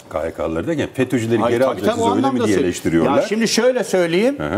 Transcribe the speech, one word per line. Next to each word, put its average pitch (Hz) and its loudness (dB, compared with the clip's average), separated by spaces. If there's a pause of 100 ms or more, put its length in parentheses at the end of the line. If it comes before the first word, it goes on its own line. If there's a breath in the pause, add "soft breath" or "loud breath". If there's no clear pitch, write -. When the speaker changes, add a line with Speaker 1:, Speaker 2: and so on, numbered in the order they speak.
Speaker 1:
K 80 -4
H 82 -4
K'lıları 80 -4
derken 92 -2
fetö'cüleri 120 0
Speaker 2:
Hayır, 117 2
Speaker 1:
geri 131 4
Speaker 2:
tabii, - -4
tabii, 208 2
Speaker 1:
alacaksınız, 226 0
Speaker 2:
o - 2
Speaker 1:
öyle 262 0
mi 269 2
Speaker 2:
anlamda 247 0
Speaker 1:
diye 98 2
Speaker 2:
söylüyorum. 90 0
Speaker 1:
eleştiriyorlar? 82 0
Speaker 2:
Ya 139 4
şimdi 220 0
şöyle 240 2
söyleyeyim. 185 0
Speaker 1:
Hı - -4 (100)